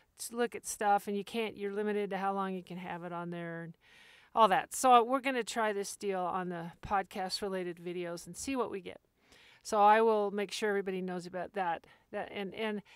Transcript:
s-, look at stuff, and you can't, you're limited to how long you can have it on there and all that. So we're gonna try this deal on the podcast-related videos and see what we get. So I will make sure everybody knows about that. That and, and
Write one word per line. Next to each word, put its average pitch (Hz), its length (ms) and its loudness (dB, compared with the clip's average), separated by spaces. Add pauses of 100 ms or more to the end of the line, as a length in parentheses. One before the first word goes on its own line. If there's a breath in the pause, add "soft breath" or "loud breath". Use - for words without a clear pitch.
(200 loud breath)
s-, - 120 -10
look 233 220 -2
at - 140 -12
stuff, 202 400 2
and 202 100 -2
you 202 60 -4
can't, 226 340 -6
you're 202 160 -6
limited 208 380 -2
to 190 80 -2
how 196 120 0
long 190 220 -2
you 180 80 -6
can 175 160 -12
have 180 260 -10
it 175 80 -10
on 175 200 -6
there 170 320 -8
and 165 120 -14 (600 loud breath)
all 220 120 8
that. 180 280 2
So 247 280 8
we're 254 160 0
gonna 247 240 0
try 214 300 0
this 196 220 -4
deal 190 240 -2
on 180 300 -2
the 170 240 -8 (120)
podcast-related 190 920 -4
videos 175 500 -8
and 175 100 -14
see 269 180 -4
what 240 140 -2
we 196 120 -8
get. 180 200 -16 (600 loud breath)
So 214 180 2
I 214 200 10
will 214 280 4
make 202 220 -4
sure 214 180 -2
everybody 190 320 -2
knows 180 240 -6
about 180 280 -10
that. 175 340 -4 (240 soft breath)
That 202 200 -6
and, 202 220 -6
and 214 300 -4 (120 loud breath)